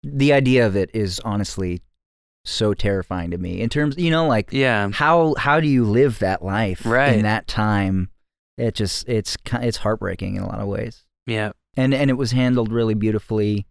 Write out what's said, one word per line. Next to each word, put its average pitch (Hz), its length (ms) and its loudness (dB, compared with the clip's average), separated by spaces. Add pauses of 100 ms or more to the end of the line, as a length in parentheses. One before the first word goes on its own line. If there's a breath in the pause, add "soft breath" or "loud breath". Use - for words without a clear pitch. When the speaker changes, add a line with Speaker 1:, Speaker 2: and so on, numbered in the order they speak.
Speaker 1:
The 143 280 2
idea 127 340 6
of 101 120 2
it 95 160 0
is 101 280 -2
honestly 98 600 -4 (640)
so 107 280 0
terrifying 92 580 -2
to 87 60 -4
me 90 220 -6
in 113 80 -2
terms, 147 300 -2
you 170 120 0
know, 160 160 2
like, 117 280 0
Speaker 2:
Yeah. 120 400 2
Speaker 1:
how, 156 440 4
how 147 220 2
do 156 80 0
you 131 160 4
live 117 360 2
that 95 260 -2
life 95 400 -2
Speaker 2:
Right. 127 320 2
Speaker 1:
in 107 60 2
that 107 240 -2
time? 101 640 0 (480)
It 117 160 -2
just, - 360 -4
it's 110 280 -2
ki-, - 260 -6
it's 117 140 -2
heartbreaking 98 600 -4
in 98 60 -6
a 95 40 -6
lot 107 140 -8
of 101 60 -4
ways. 107 360 -8 (220)
Speaker 2:
Yeah. 107 260 -4 (240)
Speaker 1:
And, 131 180 2
and 139 160 2
it 131 40 2
was 123 180 -2
handled 123 400 2
really 113 240 0
beautifully 107 760 -2